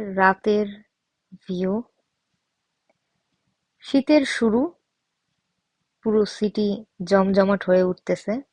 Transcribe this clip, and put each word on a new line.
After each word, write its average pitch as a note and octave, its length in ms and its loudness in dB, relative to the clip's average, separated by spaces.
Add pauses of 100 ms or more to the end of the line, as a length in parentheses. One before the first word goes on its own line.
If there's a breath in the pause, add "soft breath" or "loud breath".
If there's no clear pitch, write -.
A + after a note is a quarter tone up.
(200)
রাতের G#3 460 2 (760)
ভিউ। F#3 320 -4 (2250)
শীতের C#4+ 340 2 (140)
শুরু, A3+ 240 2 (1400)
পুরো A3 180 0 (160)
সিটি G#3 320 -2 (400)
জমজমাট G3 600 2
হয়ে F#3 220 4
উঠতেছে। F3+ 420 -6 (200)